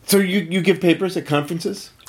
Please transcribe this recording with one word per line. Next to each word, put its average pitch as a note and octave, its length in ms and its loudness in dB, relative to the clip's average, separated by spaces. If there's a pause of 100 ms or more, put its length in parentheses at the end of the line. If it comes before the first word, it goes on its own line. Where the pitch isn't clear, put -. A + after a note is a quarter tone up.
So G3+ 120 2
you, G3 220 2
you F3 220 -2
give F3 200 2
papers F3 360 2
at D3 80 -6
conferences? E3 680 -4 (180)